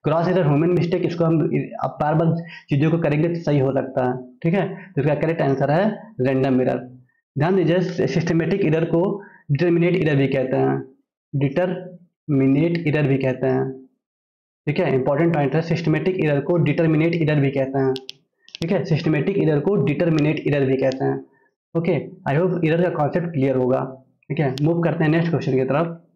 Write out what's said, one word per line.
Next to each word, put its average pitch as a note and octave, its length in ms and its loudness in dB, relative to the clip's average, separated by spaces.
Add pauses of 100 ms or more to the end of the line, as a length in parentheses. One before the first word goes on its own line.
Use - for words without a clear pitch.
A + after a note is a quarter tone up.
Gross E3 240 0
error, F3+ 180 2
human D3 240 2
mistake, F3 340 0
इसको E3+ 200 -2
हम, E3 180 2 (400)
आप - 180 -6
बार D3+ 140 0
बार E3 200 2 (360)
चीज़ों D3+ 200 2
को E3 80 0
करेंगे D#3 300 0
तो E3+ 120 -4
सही D3 180 0
हो C3+ 140 2
सकता C3 320 -2
है, B2+ 120 -2 (260)
ठीक E3 120 2
है, F3 120 0 (200)
तो - 140 -4
इसका D3 160 0
correct D#3+ 260 -2
answer C#3 280 0
है G3+ 520 -2
random C3 380 2
error। B2+ 180 0 (580)
ध्यान E3+ 200 2
दीजिए, F3 240 2 (280)
systematic E3+ 560 0
error E3 220 2
को E3 140 2 (520)
determinate E3+ 440 2
error D#3 200 2
भी C#3 120 2
कहते C3+ 300 0
हैं, C3+ 240 0 (500)
Determinate D#3 1500 0
error D3 220 2
भी C3+ 100 2
कहते B2+ 300 -2
हैं, C3 220 0 (960)
ठीक D3+ 120 -2
है, E3+ 160 0
Important D3 400 2
पॉइंट C#3+ 200 0
है, D#3+ 100 0
सिस्टमैटिक D#3 600 -2
error C#3+ 180 0
को F3 220 0
determinate D#3+ 520 2
error D3+ 240 2
भी C#3 100 2
कहते C3+ 280 -2
हैं, C3 160 2 (600)
ठीक E3+ 180 -6
है, F3 140 0
Systematic D#3+ 520 0
error D3+ 220 2
को G3 180 0
determinate D3+ 680 0
error C#3+ 200 2
भी C3+ 100 0
कहते C3+ 280 -2
हैं। C3+ 200 -4 (500)
Okay, E3 220 0 (280)
I C#3 100 -2
hope E3+ 320 0
error E3 160 2
का F3+ 100 2
concept D3+ 360 -2
clear C3+ 280 0
होगा, B2+ 240 2 (500)
ठीक C#3 100 -4
है। C3 220 0
Move E3+ 200 2
करते D#3+ 220 0
हैं D3+ 60 2
next E3 200 0
question C3 240 -2
की C3 100 2
तरफ। C#3+ 220 0 (300)